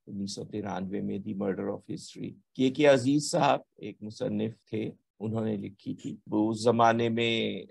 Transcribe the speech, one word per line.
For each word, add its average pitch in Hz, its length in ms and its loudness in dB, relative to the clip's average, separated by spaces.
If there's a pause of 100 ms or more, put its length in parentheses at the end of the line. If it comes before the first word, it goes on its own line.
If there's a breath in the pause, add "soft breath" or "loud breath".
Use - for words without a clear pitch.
उन्नीस 98 260 -8
सौ 110 100 -10
तिरानवे 98 560 -6
में, 101 200 -4
The 104 140 -8
Murder 98 320 -2
of 101 140 -6 (100)
History। - 420 -12 (240)
के 131 140 4
के 143 160 4
अजीज 139 440 6
साहब 139 340 2 (180)
एक 101 200 -10
मुसन्निफ 107 540 -4 (160)
थे, - 360 -8 (120)
उन्होंने 110 360 -2
लिखी 101 380 -10
थी। - 240 -10 (100)
वो 107 220 2
उस 110 140 -2
जमाने 117 440 6
में 113 640 -2